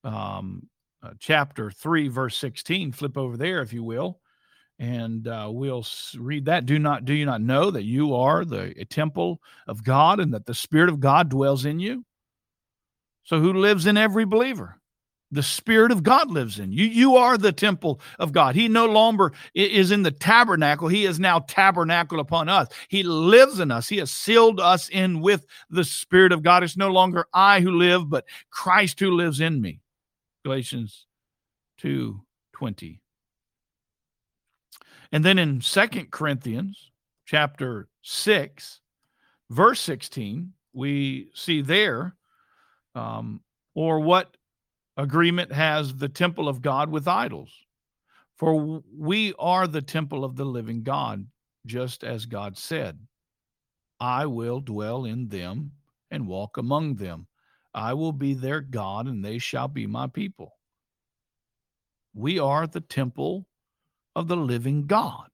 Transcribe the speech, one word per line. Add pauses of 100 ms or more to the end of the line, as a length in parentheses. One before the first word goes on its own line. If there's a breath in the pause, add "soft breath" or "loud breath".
um, (320)
uh,
chapter
three,
verse
sixteen.
Flip
over
there,
if
you
will, (640)
and,
uh,
we'll
s-,
read
that.
"Do
not,
do
you
not
know
that
you
are
the,
a
temple (280 soft breath)
of
God
and
that
the
Spirit
of
God
dwells
in
you?" (1200)
So
who
lives
in
every
believer? (520)
The
Spirit
of
God
lives
in
you.
You
are
the
temple (160 loud breath)
of
God.
He
no
longer (240 loud breath)
i-,
is
in
the
tabernacle.
He
is
now
tabernacled
upon
us. (200 loud breath)
He
lives
in
us.
He
has
sealed
us
in
with (240 loud breath)
the
Spirit
of
God.
It's
no
longer
I
who
live,
but (240 loud breath)
Christ
who
lives
in
me. (640)
Galatians (720)
two (320)
twenty. (2000 soft breath)
And
then
in
Second
Corinthians (340)
chapter (140)
six, (680)
verse
sixteen, (220)
we
see
there, (800)
um, (340)
or
what (600)
agreement
has
the
temple
of
God
with
idols? (840)
For
w-, (120)
we
are
the
temple
of
the
living
God, (400)
just
as
God
said, (1000)
"I
will
dwell
in
them (400)
and
walk
among
them. (480)
I
will
be
their
God,
and
they
shall
be
my
people." (1600)
We
are
the
temple (680)
of
the
living
God.